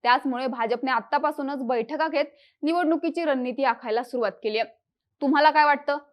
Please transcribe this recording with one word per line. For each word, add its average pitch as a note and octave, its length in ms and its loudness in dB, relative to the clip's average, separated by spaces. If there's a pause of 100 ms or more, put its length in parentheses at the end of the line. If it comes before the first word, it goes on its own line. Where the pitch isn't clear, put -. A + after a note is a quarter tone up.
त्याचमुळे B3+ 440 2
भाजपने A#3+ 440 -2
आतापासूनच C#4 720 -2
बैठका C4 440 -2
घेत D4 180 0 (380)
निवडणुकीची E4 640 0
रणनीती C4 380 -2
आखायला A#3+ 400 -2
सुरुवात A#3+ 280 -4 (120)
केली G#3+ 140 -2
आहे. A3+ 120 -2 (520)
तुम्हाला C#4+ 300 4
काय D4+ 140 4
वाटतं C#4+ 320 0 (160)